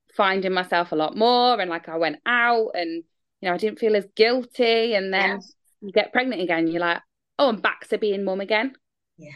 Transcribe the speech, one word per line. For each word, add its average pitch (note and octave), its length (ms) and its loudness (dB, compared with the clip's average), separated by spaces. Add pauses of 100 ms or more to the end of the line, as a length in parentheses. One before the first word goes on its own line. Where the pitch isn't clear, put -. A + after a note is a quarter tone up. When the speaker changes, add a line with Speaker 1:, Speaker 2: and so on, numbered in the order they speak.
(160)
Speaker 1:
finding F#3+ 360 2
myself F3+ 400 0
a D#3+ 40 -2
lot D#3 200 -2
more, B3 440 4
and, F3+ 100 -4
like, E3+ 180 -8
I D#3+ 80 -8
went D#3+ 300 -2
out A#3 480 2
and, E3+ 160 -4 (500)
you F#3 80 -4
know, F3 60 0
I - 20 -2
didn't G#3+ 220 -2
feel G#3+ 180 2
as F#3+ 100 0 (100)
guilty. A#3 760 2
And F#3+ 180 -2
then F#3+ 240 0
Speaker 2:
Yes. - 180 -18 (260)
Speaker 1:
you G3+ 120 -12
get G#3 200 0
pregnant B3 300 -2
again, E3 240 0
you're E3 140 -2
like, F3 200 0 (380)
"Oh, - 100 4
I'm G#3+ 120 -2
back - 280 -2
to G#3+ 100 -2
being G3+ 260 -2
mum F#3+ 160 -4
again." A3 340 -2 (420)
Speaker 2:
Yeah. D3 200 -20